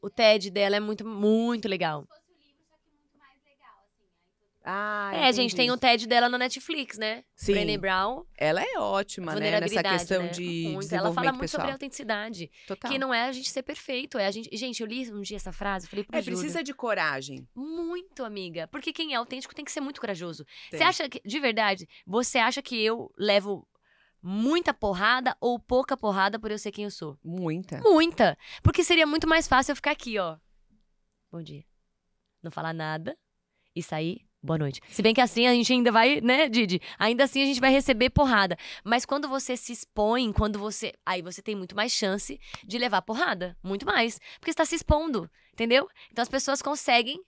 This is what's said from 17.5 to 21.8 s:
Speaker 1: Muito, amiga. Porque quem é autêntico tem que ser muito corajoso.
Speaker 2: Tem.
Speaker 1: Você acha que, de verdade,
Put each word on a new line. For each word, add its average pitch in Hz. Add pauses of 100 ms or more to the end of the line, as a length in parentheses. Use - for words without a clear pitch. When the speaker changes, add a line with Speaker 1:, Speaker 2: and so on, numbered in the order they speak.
Speaker 1:
Muito, 330
amiga. 180
Porque 277
quem 311
é -
autêntico 247
tem 294
que -
ser 302
muito 277
corajoso. 170 (240)
Speaker 2:
Tem. -
Speaker 1:
Você 330
acha 339
que, -
de 233
verdade, 214 (180)